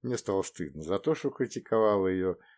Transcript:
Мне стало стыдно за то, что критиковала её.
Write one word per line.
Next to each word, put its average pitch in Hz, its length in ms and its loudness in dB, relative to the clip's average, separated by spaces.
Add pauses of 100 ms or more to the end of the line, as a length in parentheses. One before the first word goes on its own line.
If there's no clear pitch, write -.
Мне 123 160 -4
стало 95 240 0
стыдно 76 400 -8
за 90 160 -2
то, 160 160 2
что 143 160 -2
критиковала 107 760 2
её. 92 280 0 (200)